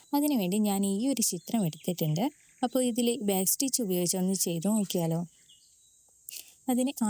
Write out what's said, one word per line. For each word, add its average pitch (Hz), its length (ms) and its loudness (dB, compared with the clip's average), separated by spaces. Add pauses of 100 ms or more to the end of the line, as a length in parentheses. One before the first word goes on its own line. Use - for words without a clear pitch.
(160)
അതിനുവേണ്ടി 233 500 2
ഞാൻ 196 220 0
ഈ 196 40 0 (200)
ഒരു 240 180 0
ചിത്രം 202 380 -2
എടുത്തിട്ടുണ്ട്. 165 560 -2 (400)
അപ്പോൾ 254 240 0
ഇതിൽ 233 200 0 (200)
ബാക്ക് 190 240 2
സ്റ്റിച്ച് - 320 0
ഉപയോഗിച്ച് 180 360 0
ഒന്ന് 185 220 2
ചെയ്ത് 170 320 -2
നോക്കിയാലോ? 175 460 0 (1500)
അതിന് 254 200 2 (180)